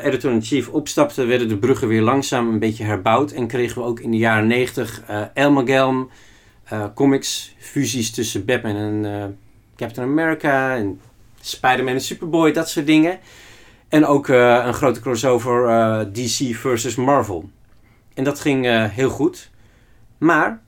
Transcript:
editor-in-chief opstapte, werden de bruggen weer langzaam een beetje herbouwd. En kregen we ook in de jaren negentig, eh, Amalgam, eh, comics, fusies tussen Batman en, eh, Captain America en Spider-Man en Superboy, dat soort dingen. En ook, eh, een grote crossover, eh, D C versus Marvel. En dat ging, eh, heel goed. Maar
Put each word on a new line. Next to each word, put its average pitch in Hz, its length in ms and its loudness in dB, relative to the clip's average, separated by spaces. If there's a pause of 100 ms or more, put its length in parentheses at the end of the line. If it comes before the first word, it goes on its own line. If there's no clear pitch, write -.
editor-in-chief 131 640 0
opstapte, 147 560 -2
werden 120 240 0
de 110 100 -2
bruggen 127 300 0
weer 110 140 2
langzaam 123 480 0
een 110 100 0
beetje 110 240 -2
herbouwd. 110 480 0
En 120 160 -6
kregen 123 340 -4
we 117 60 -6
ook 113 120 -6
in 117 120 -6
de 113 60 0
jaren 110 300 2
negentig, 120 600 -2
eh, 104 160 -6 (100)
Amalgam, 135 760 2 (540)
eh, 107 220 -8 (100)
comics, - 640 0
fusies 123 540 -4
tussen 107 340 -6
Batman 117 300 -2
en, 107 300 -4
eh, 101 200 -6 (500)
Captain 120 320 -8
America 147 680 -2
en 98 240 -6 (420)
Spider-Man 127 520 -2
en 131 80 -2
Superboy, 165 500 0
dat 156 180 -2
soort 151 160 -4
dingen. 156 340 4 (680)
En 156 160 4
ook, 143 240 2
eh, 123 360 6
een 123 80 -2
grote 123 260 0
crossover, 123 680 0
eh, 113 320 2
D 110 380 -4
C 123 180 -2
versus 117 400 -2
Marvel. 123 540 0 (640)
En 135 100 -6
dat 143 160 -2
ging, 131 280 0
eh, 113 220 2
heel 123 200 0
goed. 139 400 -4 (680)
Maar 165 500 0